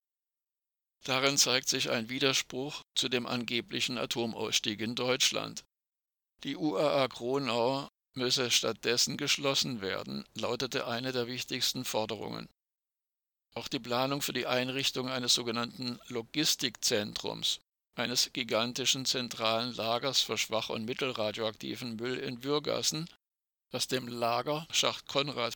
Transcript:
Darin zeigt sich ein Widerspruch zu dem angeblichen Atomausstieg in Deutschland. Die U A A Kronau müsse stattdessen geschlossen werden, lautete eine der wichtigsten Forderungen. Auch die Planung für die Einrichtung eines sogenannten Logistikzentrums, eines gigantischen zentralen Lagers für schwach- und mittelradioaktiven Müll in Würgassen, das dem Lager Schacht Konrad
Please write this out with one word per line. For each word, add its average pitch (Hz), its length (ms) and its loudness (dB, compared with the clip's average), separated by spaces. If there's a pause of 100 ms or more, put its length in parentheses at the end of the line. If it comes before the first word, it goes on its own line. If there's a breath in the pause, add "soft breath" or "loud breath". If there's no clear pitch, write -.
(1040)
Darin 139 340 2
zeigt 131 300 4
sich 135 200 0
ein 120 200 0
Widerspruch 135 760 0 (140)
zu 135 120 2
dem 123 180 0
angeblichen 123 720 -2
Atomausstieg 113 840 0
in 113 160 -4
Deutschland. 117 640 0 (800)
Die 143 140 -6
U 156 200 0
A 143 280 4
A - 20 0
Kronau 123 800 0 (280)
müsse 127 360 2
stattdessen 120 640 2
geschlossen 139 640 0
werden, 95 420 -4 (100)
lautete 120 540 -2
eine 123 240 -2
der 120 160 0
wichtigsten 127 560 -2
Forderungen. 110 640 -4 (1080)
Auch 117 140 -8
die 143 100 -2
Planung 127 420 0
für - 120 -2
die 123 140 -2
Einrichtung 127 600 0
eines 123 260 2
sogenannten 120 720 -2
Logistikzentrums, 113 1500 0 (340)
eines 123 380 0
gigantischen 123 760 0
zentralen 117 680 0
Lagers 120 460 0
für 117 160 0
schwach- 110 320 0
und 113 160 -2
mittelradioaktiven 113 1120 -4
Müll 123 220 -4
in 123 260 -6
Würgassen, 143 640 0 (640)
das 127 160 0
dem 127 200 0
Lager 120 640 2
Schacht - 360 2
Konrad 123 500 0